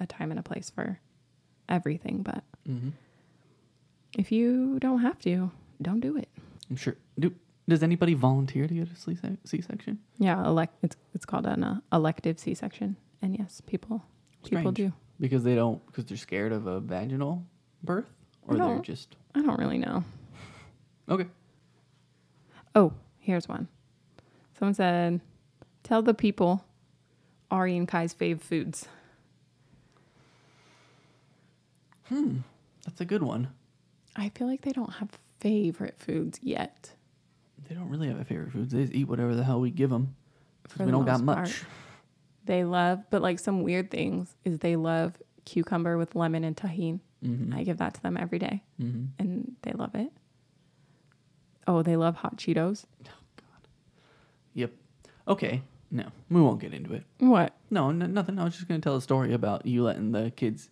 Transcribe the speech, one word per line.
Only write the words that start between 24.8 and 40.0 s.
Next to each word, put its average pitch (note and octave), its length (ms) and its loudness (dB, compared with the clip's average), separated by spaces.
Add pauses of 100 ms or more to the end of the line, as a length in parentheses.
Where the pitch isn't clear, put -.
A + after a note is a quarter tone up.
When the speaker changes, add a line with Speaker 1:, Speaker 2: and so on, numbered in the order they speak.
Speaker 1:
"Tell A3+ 180 2
the A3+ 120 6
people G3+ 520 2 (840)
Ari F#3 280 2
and F3 100 0
Kai's E3+ 260 -2
fave E3+ 280 0
foods." - 460 -4 (3250)
Speaker 2:
Hmm. B3 280 0 (480)
That's - 160 -10
a F3+ 40 -4
good F#3 180 0
one. B2 260 -2 (680)
Speaker 1:
I G#3 140 -4
feel B3 180 -6
like C4 140 -4
they C4+ 100 -2
don't B3 220 -4
have G3+ 160 -8 (300)
favorite G#3 580 0
foods - 440 -4
yet. - 520 -6 (760)
Speaker 2:
They E3 80 -12
don't F3 140 -8
really D3+ 180 -4
have - 120 -4
a C3 60 -8
favorite - 260 -6
foods. B2+ 220 -4
They B2 100 2
just C3 100 -2
eat C3+ 140 0
whatever A#2+ 280 0
the A#2+ 80 2
hell B2+ 160 2
we B2 120 0
give B2+ 200 2
'em. B2+ 240 0 (480)